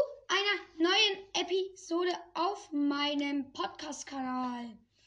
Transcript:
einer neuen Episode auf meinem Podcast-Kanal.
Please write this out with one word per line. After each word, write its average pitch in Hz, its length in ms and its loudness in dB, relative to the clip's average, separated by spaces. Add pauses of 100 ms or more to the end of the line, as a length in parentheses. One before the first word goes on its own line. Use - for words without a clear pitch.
(280)
einer 370 600 2
neuen 403 460 2
Episode 359 800 0 (220)
auf 349 380 -2
meinem 285 800 0
Podcast-Kanal. 254 1200 -4 (300)